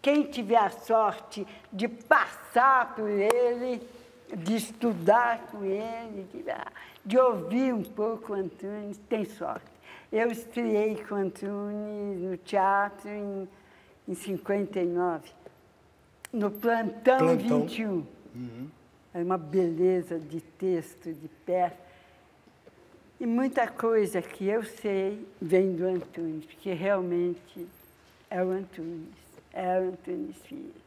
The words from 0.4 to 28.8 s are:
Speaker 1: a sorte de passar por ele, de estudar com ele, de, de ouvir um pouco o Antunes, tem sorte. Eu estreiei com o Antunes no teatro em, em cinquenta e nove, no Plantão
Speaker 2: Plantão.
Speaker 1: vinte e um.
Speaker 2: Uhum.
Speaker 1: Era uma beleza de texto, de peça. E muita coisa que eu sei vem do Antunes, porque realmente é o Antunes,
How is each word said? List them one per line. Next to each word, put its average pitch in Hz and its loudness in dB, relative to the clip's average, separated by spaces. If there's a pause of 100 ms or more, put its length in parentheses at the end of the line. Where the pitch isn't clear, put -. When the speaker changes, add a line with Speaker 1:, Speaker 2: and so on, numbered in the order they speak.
Speaker 1:
a 202 6
sorte 208 0 (240)
de 208 -4
passar 254 4
por 220 -4
ele, 240 2 (480)
de 190 0
estudar 226 2 (100)
com 208 -10
ele, 214 -6
de, 170 -12 (640)
de 214 4
ouvir 247 4
um 208 0
pouco 220 -4
o - -4
Antunes, 202 -6 (120)
tem 214 0
sorte. - -8 (400)
Eu 226 2
estreiei 214 0
com - -8
o 202 -2
Antunes 202 -4
no 185 -4
teatro 202 0
em, 202 -6 (600)
em 190 -4
cinquenta 196 -2
e 175 2
nove, 175 -2 (1000)
no 208 0
Plantão 233 4
Speaker 2:
Plantão. 240 4
Speaker 1:
vinte 226 -2
e 220 -2
um. 175 -2 (280)
Speaker 2:
Uhum. 123 -10 (420)
Speaker 1:
Era 175 -4
uma 185 0
beleza 175 0
de 156 -8
texto, 175 -4
de 151 -14 (160)
peça. 180 0 (1400)
E 247 -2
muita 247 2
coisa 226 2
que - -10
eu 220 0
sei 202 -4 (160)
vem 185 4
do 175 -2
Antunes, 165 -4
porque - -10
realmente 175 -2 (640)
é 185 -2
o 185 -2
Antunes, 170 -8 (380)